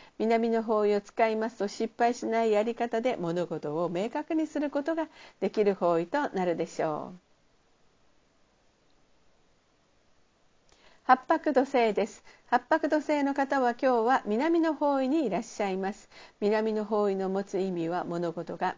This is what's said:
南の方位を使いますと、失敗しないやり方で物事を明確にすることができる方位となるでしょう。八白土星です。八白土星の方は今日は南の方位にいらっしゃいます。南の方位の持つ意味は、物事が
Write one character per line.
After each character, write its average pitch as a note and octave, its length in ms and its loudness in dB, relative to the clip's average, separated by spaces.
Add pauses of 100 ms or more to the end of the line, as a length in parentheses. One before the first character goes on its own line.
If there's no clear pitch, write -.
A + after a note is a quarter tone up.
(180)
南 A3+ 320 2
の A3+ 120 0
方 G#3+ 240 2
位 G#3 80 4
を G3+ 60 2
使 A3 300 0
い A3 60 -2
ま A3 120 -2
す - 80 -10
と、 G3 120 -2
失 - 280 -4
敗 A#3+ 160 2
し A#3+ 140 -6
な A3+ 180 0
い A3+ 80 2
や G#3 100 4
り A#3 120 -2
方 A#3 260 -2
で B3 160 0
物 E3+ 300 -2
事 D#3 360 -4
を F3 60 0
明 F#3 220 -2
確 D4+ 240 -6
に D#4 120 0
す D4+ 140 -6
る D4 80 -2
こ C#4+ 140 -4
と D#4+ 120 -2
が D#4 140 -4 (320)
で G3 80 0
き G#3+ 160 0
る G3 100 4
方 F3 240 2
位 E3+ 80 -2
と D4 220 -2
な F#3 160 -2
る F3 100 0
で E3 120 -2
し - 180 -6
ょ D3+ 300 -4
う。 F3+ 40 -20 (4000)
八 B3+ 200 6
白 D#4+ 260 0
土 B3+ 120 4
星 A#3 280 2
で G3+ 140 0
す。 - 160 -20 (280)
八 A#3+ 180 2
白 D#4 200 2
土 D4+ 120 2
星 D4 220 0
の C#4 100 0
方 C#4 280 0
は A#3+ 100 2
今 A#3 80 -6
日 C#4 80 0 (160)
は B3 240 2
南 D4+ 340 2
の D#4+ 140 2
方 C#4+ 260 0
位 C4 80 0
に D#4 160 2
い G#3+ 60 0
ら F3+ 80 0
っ A#3+ 40 -4
し - 200 -8
ゃ G3 80 0
い F#3 60 -2
ま F#3+ 160 -4
す。 - 160 -18 (320)
南 A3 320 2
の G#3+ 120 -2
方 G#3 240 2
位 G3 60 0
の F#3+ 140 -2
持 G3 160 -2
つ G3 160 -4
意 F#3+ 100 0
味 E3+ 180 -2
は、 F3 160 -2
物 E3+ 280 -2
事 E3+ 240 -8
が - 220 -2